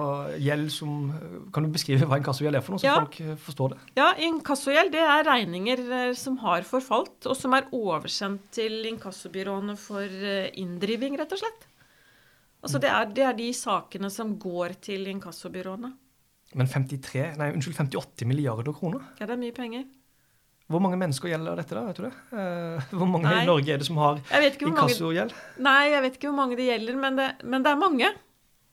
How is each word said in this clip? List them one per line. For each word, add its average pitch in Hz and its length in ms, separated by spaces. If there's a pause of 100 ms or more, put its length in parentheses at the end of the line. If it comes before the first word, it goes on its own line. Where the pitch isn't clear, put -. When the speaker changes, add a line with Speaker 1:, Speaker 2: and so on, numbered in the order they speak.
(380)
Speaker 1:
gjeld 147 320
som, 151 840
kan 151 120
du 156 60
beskrive 135 360
hva 139 140
inkassogjeld 143 340
er 131 60
for - 120
noe, 190 60
så 208 60
Speaker 2:
Ja. 277 160
Speaker 1:
folk, - 200
eh, 156 160
forstår 135 340
det? - 80 (180)
Speaker 2:
Ja, 302 180
inkassogjeld, 302 800
det 311 80
er 302 240
regninger, 233 560 (100)
eh, 247 240
som 262 240
har 185 240
forfalt, 262 640
og 269 100
som 254 180
er 269 80 (100)
oversendt 196 800
til 220 340
inkassobyråene 196 920
for, 202 260
eh, 196 500
inndriving, 214 640
rett 302 140
og 392 60
slett. 440 280 (960)
Altså, 147 160
Speaker 1:
Mm. - 40
Speaker 2:
det - 80
er, 214 160
det 220 180
er 262 80
de 233 200
sakene 196 580
som 214 280
går 175 420
til 196 260
inkassobyråene. 185 840 (640)
Speaker 1:
Men 131 140
femtitre, 135 680
nei, 147 160
unnskyld, 151 220
femtiåtte - 500
milliarder 127 480
kroner? 190 280 (180)
Speaker 2:
Ja, 214 80
det 214 60
er 247 40
mye 240 160
penger. 240 320 (840)
Speaker 1:
Hvor 160 100
mange 190 180
mennesker 175 320
gjelder 160 260
dette 170 180
da, 220 80
vet 196 140
du 185 60
det? 254 100 (200)
Eh, 175 480
<laughs> 131 120
hvor 185 160
mange 170 160
Speaker 2:
Nei. 180 180
Speaker 1:
i - 40
Norge 147 260
er 139 60
det 139 80
som 170 100
har 147 240 (100)
Speaker 2:
Jeg 285 100
vet 277 140
ikke 294 140
hvor 320 80
mange 277 160
Speaker 1:
inkassogjeld? 180 400 (260)
Speaker 2:
Nei, 269 320
jeg 285 120
vet 262 120
ikke 285 160
hvor 285 60
mange 254 200
det 254 120
gjelder, 233 280
men 269 200
det, 262 260
men 254 220
det 294 80
er 285 40
mange. 320 360 (600)